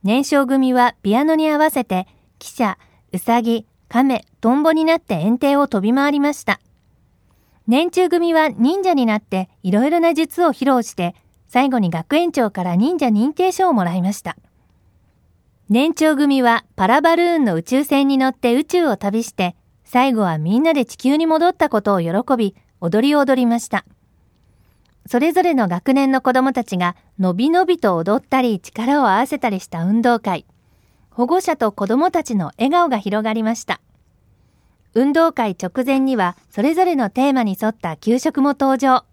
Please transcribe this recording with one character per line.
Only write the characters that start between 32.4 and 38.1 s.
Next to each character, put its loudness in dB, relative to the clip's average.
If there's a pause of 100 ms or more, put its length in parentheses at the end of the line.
笑 0
顔 2
が -2
広 -4
が -4
り -4
ま -2
し -12
た。 -6 (1120)
運 2
動 2
会 -4
直 -4
前 0
に 0
は -2 (120)
そ -6
れ 0
ぞ 2
れ 0
の -2
テ 0
ー 0
マ 0
に -4
沿 -2
っ -4
た -8
給 0